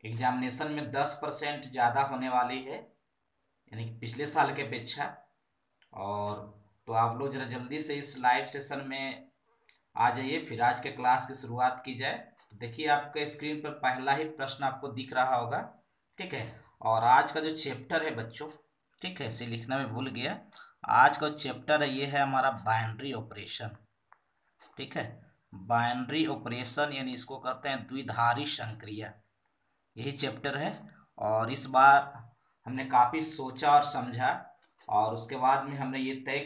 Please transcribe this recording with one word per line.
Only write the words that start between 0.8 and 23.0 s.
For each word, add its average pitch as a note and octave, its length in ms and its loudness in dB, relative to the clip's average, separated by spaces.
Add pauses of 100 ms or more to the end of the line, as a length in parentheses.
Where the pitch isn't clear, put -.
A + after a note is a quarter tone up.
दस C#3+ 300 -2
परसेंट D3 500 -6
ज़्यादा B2+ 320 2
होने B2+ 280 -4
वाली B2+ 300 0
है, C3+ 240 -10 (880)
यानी A2+ 140 -8
कि - 140 -10
पिछले B2+ 280 -6
साल C#3 280 2
की C#3 80 -4
अपेक्षा। - 520 -6 (800)
और G#2 640 -6 (320)
तो A2+ 60 -4
आप A#2 260 4
लोग C#3 120 -4
ज़रा B2+ 160 -6
जल्दी B2+ 320 -6
से D3+ 160 -4
इस C3+ 220 -8
live B2+ 300 4
session C#3 360 -8
में C3+ 440 -8 (680)
आ A#2+ 140 4
जाइए, C3+ 320 -2
फिर A2+ 200 -4
आज B2 180 4
के C3+ 120 -6
class B2 360 2
की C#3 60 -8
शुरुआत B2 520 0
की C3 120 -8
जाए। C#3 200 -2
तो - 400 -20
देखिए, A#2+ 300 -6
आपके D3 400 2
screen D3+ 340 -6
पर D3+ 80 -6 (100)
पहला C3 340 0
ही D#3 120 -2
प्रश्न C#3 380 -8
आपको - 260 -2
दिख C3 240 -8
रहा C3 220 2
होगा, A#2+ 240 0 (600)
ठीक F3+ 140 -10
है। A#2 220 -8 (260)
और A2+ 240 4
आज C3 260 8
का D#3 80 -2
जो D#3 160 -2
chapter C#3+ 480 -4
है D#3 120 -4
बच्चों, A2+ 320 -8 (540)
ठीक F#3 200 -8
है, B2+ 60 -6
इसे A#2 200 -8
लिखना A#2 300 -4
मैं C3 120 -4
भूल B2+ 200 -6
गया। C#3 300 -6 (540)
आज C3 240 10
का D3+ 140 0
chapter D3 520 2
है, C3+ 80 2
ये C#3 140 0
है C#3 160 2
हमारा C3+ 300 4 (120)
बाइनरी A2+ 520 0